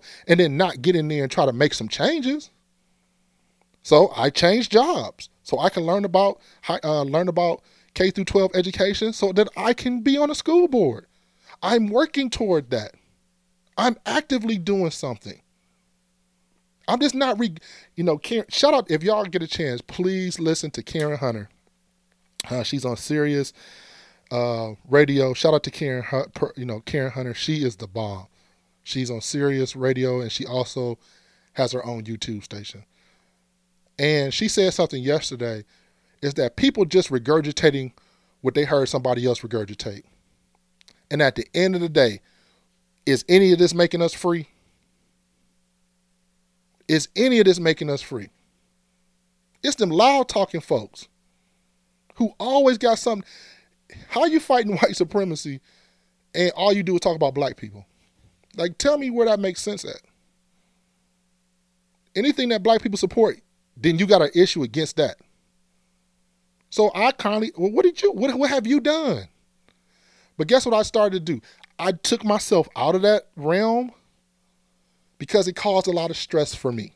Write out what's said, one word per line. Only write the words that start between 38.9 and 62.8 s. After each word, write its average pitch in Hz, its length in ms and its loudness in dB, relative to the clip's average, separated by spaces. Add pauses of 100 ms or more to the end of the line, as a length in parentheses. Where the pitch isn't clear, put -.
else 123 140 0
regurgitate. 104 640 -8 (1080)
And 147 100 0
at 135 140 4
the 120 180 -6
end 185 220 0
of 175 60 -2
the 170 80 -4
day, 131 320 2 (840)
is 135 240 0
any 185 220 8
of 170 80 4
this 170 160 4
making 170 260 2
us 165 140 0
free? 170 320 -4 (2500)
Is 156 280 0
any 240 220 2
of 208 80 8
this 180 140 4
making 160 320 0
us 139 100 -6
free? 107 280 -12 (1300)
It's 277 140 -2
them 196 160 0
loud 247 360 4
talking 185 320 -2
folks - 480 -6 (1080)
who 226 240 -2
always 262 400 4
got 226 180 4
something. 214 320 -4 (800)
How 285 160 2
you 320 140 4
fighting 226 380 0
<laughs> - 40 0
white - 140 0
supremacy 160 640 -4 (760)
and 175 220 2
all 202 180 4
you 202 80 0
do 180 140 0
is 175 60 0
talk 175 140 0
about 156 200 0
black 139 220 -2
people? 101 280 -18 (720)
Like, 175 240 -4
tell 294 180 2
me 269 140 -4
where 233 160 2
that 214 120 2
makes 190 220 -4
sense 202 240 -8
at. - 160 -14 (2250)
Anything 254 340 0
that 220 140 -2
black 220 180 4